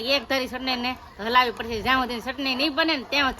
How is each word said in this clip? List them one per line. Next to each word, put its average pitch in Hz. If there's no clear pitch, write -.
એક 277
ધારી 262
ચટણીને 247
હલાવી 240
પડશે. 233
જ્યાં 254
સુધી 240
ચટણી 262
નહીં 277
બને 320
ને 240
ત્યાં 269